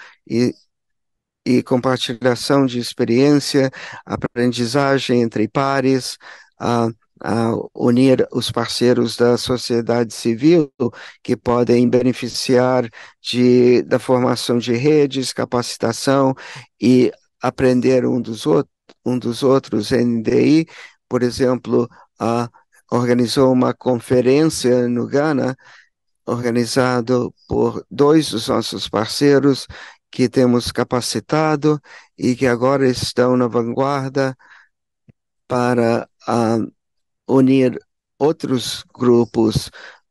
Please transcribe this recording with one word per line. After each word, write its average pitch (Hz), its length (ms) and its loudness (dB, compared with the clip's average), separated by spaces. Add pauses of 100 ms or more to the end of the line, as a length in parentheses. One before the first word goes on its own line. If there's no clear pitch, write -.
(240)
e, 120 300 -2 (920)
e 123 180 2
compartilhação 127 1040 0
de 120 120 -4
experiência, 135 920 0 (340)
aprendizagem 123 1160 -2
entre 113 260 -2
pares, 135 680 -2 (420)
a, 117 300 0 (320)
a 113 320 -2 (220)
unir 127 560 2
os 120 200 -4
parceiros 117 680 0
da 120 200 2
sociedade 117 760 -4
civil 143 560 2 (520)
que 123 140 -4
podem 120 520 2
beneficiar 123 1000 0 (320)
de, 123 600 4
da 123 160 0
formação 123 600 0
de 117 160 -2
redes, 135 580 0
capacitação 123 1000 -2 (460)
e 123 300 4 (320)
aprender 127 640 0
um 123 140 -2
dos 110 260 -8
out-, 151 220 0 (360)
um 123 140 -2
dos 117 240 -6
outros. 127 480 0
N 120 320 0
D 123 380 2
I, 165 60 -4 (420)
por 123 140 -2
exemplo, 123 680 -2 (300)
a, 117 320 -2 (400)
organizou 123 600 2
uma 123 220 2
conferência 127 1120 0
no 120 200 -2
Ghana, 131 500 -2 (680)
organizado 123 1080 0 (140)
por 117 420 -2
dois 143 400 4
dos 110 180 -6
nossos 110 380 -4
parceiros 139 800 0 (440)
que 127 160 -2
temos 120 460 0
capacitado 151 1080 -2 (380)
e 123 180 -2
que 127 120 -2
agora 127 420 2
estão 127 480 0
na 123 100 0
vanguarda 135 880 -2 (1120)
para, 123 600 0 (180)
ah, 113 320 0 (680)
unir 131 520 2 (400)
outros 135 680 -2 (100)
grupos 117 760 2 (400)